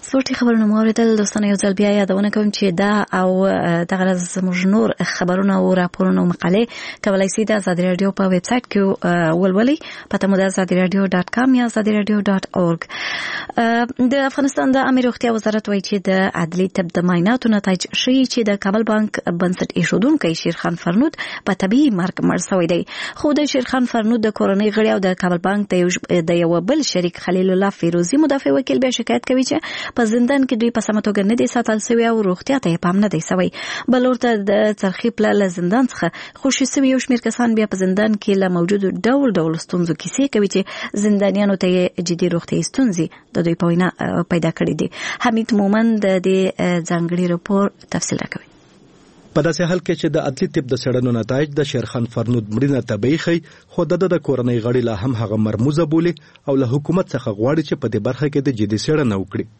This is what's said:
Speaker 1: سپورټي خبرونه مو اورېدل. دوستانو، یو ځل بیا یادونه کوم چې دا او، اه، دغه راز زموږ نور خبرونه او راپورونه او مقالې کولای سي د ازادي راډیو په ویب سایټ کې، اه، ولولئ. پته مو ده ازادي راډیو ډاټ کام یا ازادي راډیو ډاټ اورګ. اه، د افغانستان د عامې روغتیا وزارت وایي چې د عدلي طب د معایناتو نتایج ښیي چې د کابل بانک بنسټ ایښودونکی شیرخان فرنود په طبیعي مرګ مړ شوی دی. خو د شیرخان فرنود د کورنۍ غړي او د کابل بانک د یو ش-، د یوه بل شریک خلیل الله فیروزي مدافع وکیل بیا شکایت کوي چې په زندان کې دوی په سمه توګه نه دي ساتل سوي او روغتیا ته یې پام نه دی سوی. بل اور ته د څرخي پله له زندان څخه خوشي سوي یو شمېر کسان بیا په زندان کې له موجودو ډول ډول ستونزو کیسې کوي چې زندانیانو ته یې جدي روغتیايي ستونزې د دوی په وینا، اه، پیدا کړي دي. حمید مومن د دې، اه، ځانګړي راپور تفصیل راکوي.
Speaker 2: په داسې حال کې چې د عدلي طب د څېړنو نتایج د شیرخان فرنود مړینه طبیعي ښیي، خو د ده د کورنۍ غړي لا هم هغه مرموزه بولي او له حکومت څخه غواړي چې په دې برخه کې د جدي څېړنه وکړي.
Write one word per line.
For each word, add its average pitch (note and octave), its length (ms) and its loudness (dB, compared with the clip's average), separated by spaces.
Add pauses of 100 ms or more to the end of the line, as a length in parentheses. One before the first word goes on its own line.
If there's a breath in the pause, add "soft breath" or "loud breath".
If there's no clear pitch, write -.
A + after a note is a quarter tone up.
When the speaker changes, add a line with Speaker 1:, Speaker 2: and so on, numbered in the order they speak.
Speaker 1:
سپورټي C4 340 -2
خبرونه A3+ 260 2
مو G#3 140 2
اورېدل. A3 380 2
دوستانو، G#3 300 -2
یو G3+ 80 2
ځل G3 200 0
بیا G#3 160 2
یادونه G3+ 380 0
کوم G#3+ 200 0
چې G3 220 0
دا G3+ 340 0 (140)
او، F#3 260 2
اه، F3 380 0
دغه F#3 200 -2
راز F#3 180 0 (180)
زموږ F#3 280 0
نور G#3+ 240 4 (120)
خبرونه F#3+ 520 0
او F#3 180 2
راپورونه F#3 480 2
او F3+ 60 2
مقالې F3+ 380 2 (380 loud breath)
کولای G3 240 2
سي A3 160 -2
د G#3+ 80 -2
ازادي F#3 320 0
راډیو F#3 280 2
په F#3+ 200 0
ویب F3+ 180 0
سایټ B3 220 0
کې، G3+ 80 2
اه، F3 560 2
ولولئ. G3 400 2 (340 loud breath)
پته G3 180 -2
مو G3 100 4
ده F#3+ 80 2
ازادي F#3+ 300 0
راډیو F#3 400 2
ډاټ F3+ 160 0
کام B3+ 240 2
یا B3 100 2
ازادي G#3+ 260 0
راډیو G#3+ 300 0
ډاټ G3 240 0 (140)
اورګ. E3+ 220 2 (760 loud breath)
اه، A#3 280 2 (220)
د A#3+ 60 2
افغانستان C#4 580 0
د C4 60 2
عامې C4 280 2
روغتیا A#3 280 0
وزارت G#3+ 360 -2
وایي G3+ 120 0
چې - 140 -4 (120)
د F#3+ 260 2
عدلي F3 340 0
طب F#3 280 -2
د F3 100 0
معایناتو F#3 440 2
نتایج G3 380 0
ښیي C4 380 2
چې - 180 -2
د G3+ 120 2
کابل G3+ 280 0
بانک G#3+ 360 0
بنسټ F3 560 -2
ایښودونکی F3+ 580 2
شیرخان E3+ 420 -4
فرنود A3 440 0 (260 loud breath)
په G3+ 80 0
طبیعي B3 360 2
مرګ F#3 340 -2
مړ E3+ 140 2 (120)
شوی F3 180 2
دی. E3+ 140 0 (340 loud breath)
خو D4 180 0
د D4 120 2
شیرخان B3+ 400 -2
فرنود A3+ 360 0
د A3 80 2 (100)
کورنۍ G3+ 320 2
غړي G#3+ 160 2
او A3 120 2
د F#3 140 0
کابل F3+ 240 0
بانک G3 340 -2
د - 20 0
یو F3+ 160 2
ش-، F3+ 340 0
د E3+ 80 0
یوه E3+ 280 2
بل B3+ 220 0
شریک F3 360 -2
خلیل F#3+ 340 0
الله G3 180 2
فیروزي F3 480 0
مدافع C#4 340 2
وکیل C4+ 280 0
بیا B3+ 100 2
شکایت A#3 360 -2
کوي C4 180 2
چې D4 160 -2 (360 loud breath)
په A#3+ 100 2
زندان A#3+ 400 2
کې B3+ 160 -2
دوی A#3 80 2
په A3+ 160 -2
سمه G#3+ 160 0
توګه G#3 240 0
نه A3 100 2
دي B3+ 120 2
ساتل A3+ 320 0
سوي A#3 280 2
او A3+ 140 2
روغتیا G3+ 380 0
ته F#3 100 -2
یې E3 80 0
پام F3+ 260 0
نه G#3+ 40 2
دی D#3+ 120 0
سوی. F3+ 300 0 (380 loud breath)
بل B3 180 4
اور B3+ 100 2
ته A#3 200 0 (140)
د G#3+ 320 2
څرخي G3 360 -2
پله G#3+ 160 2
له G3+ 140 2
زندان F3+ 460 0
څخه E3 160 -2 (320 loud breath)
خوشي C4+ 240 0
سوي C4+ 240 2
یو C4 100 2
شمېر A#3+ 260 -2
کسان A3+ 300 0
بیا G#3+ 100 2
په F#3+ 180 -6
زندان G3+ 300 2
کې G3+ 300 0
له F#3 140 0
موجودو F#3+ 340 0 (160)
ډول C4 300 2
ډول D#3+ 200 0
ستونزو E3+ 360 -2
کیسې C4+ 400 -2
کوي G#3 140 2
چې F#3+ 140 0 (440 loud breath)
زندانیانو G3+ 500 2
ته F#3 120 0
یې F3+ 420 0
جدي F3 200 0
روغتیايي E3+ 400 -2
ستونزې F3+ 380 0 (260 loud breath)
د E3 120 0
دوی E3+ 100 2
په F3 100 -2
وینا، E3+ 240 2
اه، F3 400 -4
پیدا E3 200 0
کړي E3+ 260 -2
دي. - 120 -4 (380 loud breath)
حمید A3+ 280 0
مومن G#3+ 420 2
د F#3+ 320 0
دې، F#3+ 120 2 (200)
اه، F3+ 220 0
ځانګړي E3+ 520 -2
راپور G3 380 0 (180)
تفصیل - 320 -4
راکوي. - 260 -12 (880)
Speaker 2:
په D3+ 60 4
داسې E3 280 0
حال F3+ 100 0
کې F3 220 -4
چې E3 60 0
د D#3 100 0
عدلي C#3+ 300 -2
طب D3 200 -2
د B2+ 80 0
څېړنو B2 440 0
نتایج C3 300 -2
د C#3+ 140 -2
شیرخان B2 420 -4
فرنود A#2 440 -2
مړینه B2+ 300 0 (140)
طبیعي A#2+ 240 0
ښیي، E3+ 240 0 (280 loud breath)
خو F3 160 -2
د E3+ 120 -2
ده F#3 100 0
د F3 100 2
کورنۍ B2 440 0
غړي B2 220 0
لا A2+ 120 -2
هم A#2+ 200 -4
هغه G#2+ 200 -4
مرموزه A2 500 0
بولي E3 280 0 (340 loud breath)
او C#3+ 80 0
له C3+ 100 2
حکومت C#3+ 400 -2 (100)
څخه A#2+ 160 -4
غواړي C3 360 0
چې - 140 -2
په B2 60 -4
دې G#2+ 120 -2
برخه B2+ 280 -2
کې C#3+ 120 0
د C#3 100 -2
جدي G#2+ 280 -2
څېړنه C#3+ 380 0
وکړي. G2 300 -6 (140)